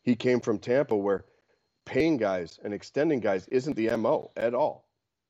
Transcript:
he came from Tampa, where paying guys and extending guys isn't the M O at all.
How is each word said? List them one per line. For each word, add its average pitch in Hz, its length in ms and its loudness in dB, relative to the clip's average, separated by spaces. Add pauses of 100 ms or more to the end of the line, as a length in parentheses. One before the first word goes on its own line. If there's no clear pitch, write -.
he 127 140 2
came 123 260 2
from 107 180 -2
Tampa, 123 380 0
where 98 260 0 (600)
paying 156 320 2
guys 95 440 -2
and 104 120 -8
extending 135 480 -2
guys 95 260 0
isn't 131 300 -2
the 110 120 0
M 113 160 0
O 135 300 0
at 120 180 -2
all. 135 360 -4 (400)